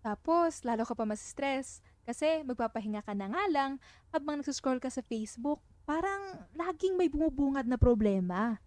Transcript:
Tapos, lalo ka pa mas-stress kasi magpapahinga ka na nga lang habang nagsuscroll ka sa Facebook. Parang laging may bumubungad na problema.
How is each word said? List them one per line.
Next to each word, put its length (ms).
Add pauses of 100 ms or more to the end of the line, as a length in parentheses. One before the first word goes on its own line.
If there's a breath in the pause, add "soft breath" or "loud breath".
Tapos, 640
lalo 240
ka 80
pa 80
mas-stress 800 (240 soft breath)
kasi 400
magpapahinga 560
ka 80
na 160
nga 240
lang 240 (320 loud breath)
habang 320
nagsuscroll 400
ka 80
sa 160
Facebook. 560 (240)
Parang 560 (160)
laging 400
may 160
bumubungad 560
na 80
problema. 800 (100)